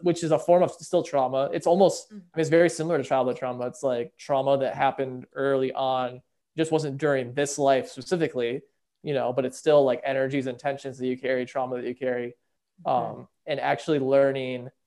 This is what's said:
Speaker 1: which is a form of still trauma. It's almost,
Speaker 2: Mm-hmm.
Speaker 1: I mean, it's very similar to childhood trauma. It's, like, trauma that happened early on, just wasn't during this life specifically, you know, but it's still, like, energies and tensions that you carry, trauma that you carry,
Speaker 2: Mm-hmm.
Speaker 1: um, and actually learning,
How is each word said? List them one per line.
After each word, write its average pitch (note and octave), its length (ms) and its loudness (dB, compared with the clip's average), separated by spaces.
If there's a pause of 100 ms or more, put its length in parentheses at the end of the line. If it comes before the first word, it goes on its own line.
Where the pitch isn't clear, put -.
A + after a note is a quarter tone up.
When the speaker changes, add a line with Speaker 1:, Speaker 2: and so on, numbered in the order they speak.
Speaker 1:
which F3 200 0
is D#3 80 0
a D3+ 80 4
form F3 240 6
of D3+ 80 2
still E3 320 -2
trauma. C3+ 480 0
It's E3+ 160 -2
almost, F#3 400 4
Speaker 2:
Mm-hmm. G#3+ 80 -20
Speaker 1:
I F#3 220 -18
mean, E3 40 2
it's D3 80 0
very E3+ 200 6
similar E3 280 -2
to C3 60 -2
childhood B2+ 320 0
trauma. B2 320 -6
It's, - 160 -12
like, A#2+ 340 -2
trauma C#3 420 0
that C3 140 -2
happened C3 600 -2
early C3+ 400 0
on, B2+ 480 -4 (340)
just D#3+ 160 -2
wasn't D3 260 -2
during C3+ 360 0
this C#3+ 240 -2
life C3+ 320 2
specifically, B2+ 720 -4 (420)
you D3 100 -4
know, B2 200 0
but C3 100 0
it's C3 140 -6
still, D3 260 6
like, B2 220 2
energies C3+ 420 -2
and A#2+ 100 -8
tensions C#3 420 -6
that B2+ 80 -4
you B2+ 100 -2
carry, B2+ 280 -2
trauma B2+ 360 -4
that A#2+ 40 -8
you B2 80 -4
carry, B2 420 -6 (500)
Speaker 2:
Mm-hmm. A#2+ 340 -2
Speaker 1:
um, - 80 -18 (180)
and C#3+ 140 -4
actually C#3 400 0
learning, C3 720 0 (160)